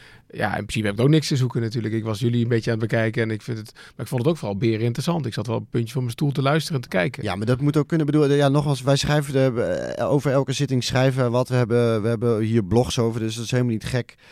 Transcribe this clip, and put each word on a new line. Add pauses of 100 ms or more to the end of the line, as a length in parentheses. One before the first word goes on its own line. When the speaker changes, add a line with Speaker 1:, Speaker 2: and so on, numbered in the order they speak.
(340)
Speaker 1:
Ja,
in (140)
principe
heb
ik
ook
niks
te
zoeken
natuurlijk.
Ik
was
jullie
een
beetje
aan
het
bekijken
en
ik
vind
het,
maar
ik
vond
het
ook
vooral
beren
interessant.
Ik
zat
wel
op
een
puntje
van
mijn
stoel
te
luisteren
en
te
kijken.
Speaker 2:
Ja,
maar
dat
moet
ook
kunnen.
Bedoel,
ja,
nogmaals,
wij
schrijven
de,
eh,
over
elke
zitting
schrijven
we
wat.
We
hebben,
we
hebben
hier
blogs
over,
dus
dat
is
helemaal
niet
gek (180)